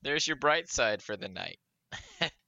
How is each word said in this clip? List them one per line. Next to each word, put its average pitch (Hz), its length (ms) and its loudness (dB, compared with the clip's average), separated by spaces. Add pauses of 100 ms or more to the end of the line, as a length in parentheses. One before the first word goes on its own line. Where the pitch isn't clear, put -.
There's 147 260 0
your 156 100 0
bright 151 320 2
side 107 320 2
for 107 160 -6
the 90 120 -8
night. 90 300 -10 (600)
<laughs> 165 120 -2 (160)